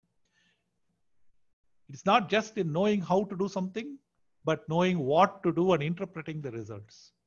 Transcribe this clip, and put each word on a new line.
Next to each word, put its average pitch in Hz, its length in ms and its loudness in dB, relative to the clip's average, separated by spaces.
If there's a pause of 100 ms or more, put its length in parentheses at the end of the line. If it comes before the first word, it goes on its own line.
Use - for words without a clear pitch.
(1900)
It's 135 160 -16
not 196 240 2
just 214 300 -2
in 170 120 6
knowing 202 300 2
how 180 240 2
to 202 120 -8
do 196 120 -2
something, 202 480 -6 (480)
but 156 240 -2
knowing 175 300 2
what 160 440 2
to 165 100 2
do 180 200 2
and 147 100 2
interpreting 160 600 -8
the 135 80 -10
results. 107 640 -14 (140)